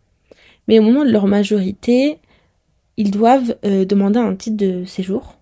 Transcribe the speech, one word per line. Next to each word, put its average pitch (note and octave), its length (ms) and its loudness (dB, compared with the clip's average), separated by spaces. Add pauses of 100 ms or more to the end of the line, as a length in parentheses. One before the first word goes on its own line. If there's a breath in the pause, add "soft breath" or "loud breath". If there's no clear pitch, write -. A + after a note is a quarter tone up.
(680 soft breath)
Mais A3 120 6
au A3 40 6
moment B3+ 220 2
de C4 60 2
leur G#3 160 0
majorité, G#3 920 0 (800)
ils G3+ 140 -2
doivent, A3+ 540 0
euh, G3 200 0
demander G3 340 0
un G#3 160 -2
titre G#3+ 220 -8
de F#3 280 -4
séjour F#3 580 -8